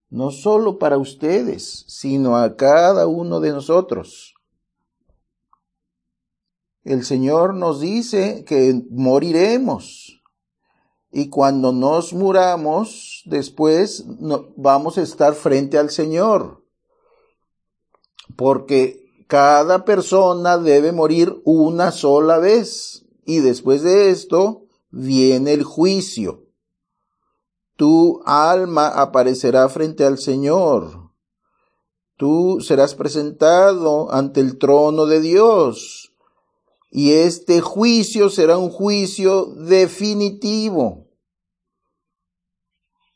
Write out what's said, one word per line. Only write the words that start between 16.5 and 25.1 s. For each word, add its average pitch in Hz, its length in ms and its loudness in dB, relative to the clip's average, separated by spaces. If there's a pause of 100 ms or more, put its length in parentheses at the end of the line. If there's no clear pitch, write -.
Porque 131 880 -2
cada 147 580 2
persona 180 720 0
debe 156 360 2
morir 170 520 0
una 165 460 2
sola 156 480 2
vez. 202 640 -2 (200)
Y 160 160 -2
después 131 420 0
de 190 280 4
esto, 185 560 -2 (260)
viene 131 600 0